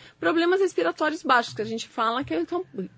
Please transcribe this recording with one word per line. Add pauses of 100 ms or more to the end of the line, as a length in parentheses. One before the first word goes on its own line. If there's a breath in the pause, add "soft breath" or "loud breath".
(180 loud breath)
problemas
respiratórios
baixos,
que
a
gente
fala
que
é,
então, (340)